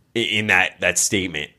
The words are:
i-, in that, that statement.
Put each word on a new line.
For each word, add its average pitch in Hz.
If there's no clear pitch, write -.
i-, 117
in 107
that, 92
that 90
statement. 90